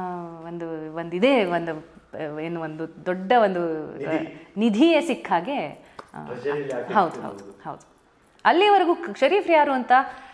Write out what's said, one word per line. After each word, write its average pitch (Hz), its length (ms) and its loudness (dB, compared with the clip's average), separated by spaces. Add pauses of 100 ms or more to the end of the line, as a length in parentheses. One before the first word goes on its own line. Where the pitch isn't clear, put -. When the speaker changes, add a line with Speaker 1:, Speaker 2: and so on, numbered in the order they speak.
(400)
Speaker 1:
ಒಂದು, 165 560 -10
ಒಂದಿದೆ, 185 500 2
ಒಂದು, 170 320 -2
ಆ, 151 600 -12
ಏನು 165 220 -6
ಒಂದು 160 440 -10
ದೊಡ್ಡ 185 260 -4 (120)
ಒಂದು, 170 500 -2
ಆ, - 40 -14
Speaker 2:
ನಿಧಿ. 156 500 -6 (100)
Speaker 1:
ನಿಧಿಯೇ 247 440 4
ಸಿಕ್ಕ - 280 -4
ಹಾಗೆ, 180 560 -2 (280)
ಆ, - 120 -14
Speaker 2:
ಟ್ರೆಷರಿಲಿ 139 480 -6
ಹಾಕಿ 120 200 -6
Speaker 1:
ಹೌದು, 196 140 4
Speaker 2:
ಇಟ್ಟಿರ್ಬೋದು. - 360 -10
Speaker 1:
ಹೌದು, - 260 -16
ಹೌದು. - 180 -16 (580)
ಅಲ್ಲಿವರೆಗೂ 359 500 6
ಕ-, - 240 -8
ಶರೀಫ್ 359 300 2
ಯಾರು 294 220 6
ಅಂತ 254 200 -2 (420)